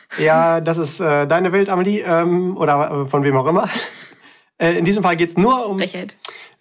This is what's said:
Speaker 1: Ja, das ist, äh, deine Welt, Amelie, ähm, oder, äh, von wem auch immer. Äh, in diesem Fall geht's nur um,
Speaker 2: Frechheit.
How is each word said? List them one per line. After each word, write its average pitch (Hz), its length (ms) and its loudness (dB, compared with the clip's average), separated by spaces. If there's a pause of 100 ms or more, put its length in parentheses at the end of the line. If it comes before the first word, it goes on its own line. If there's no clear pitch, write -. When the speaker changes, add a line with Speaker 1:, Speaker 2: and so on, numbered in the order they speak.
(200)
Speaker 1:
Ja, 165 420 4
das 165 160 -2
ist, 151 220 -4
äh, 147 260 0
deine 175 260 2
Welt, 196 180 2
Amelie, 196 320 0
ähm, 175 540 0
oder, 147 360 0
äh, 143 160 -2
von 143 160 0
wem 139 120 2
auch - 120 0
immer. 196 200 2 (920)
Äh, 170 180 2
in 170 80 0
diesem 202 160 0
Fall 175 160 0
geht's 170 200 -2
nur 247 300 2
um, 190 120 -4
Speaker 2:
Frechheit. 185 380 -8 (440)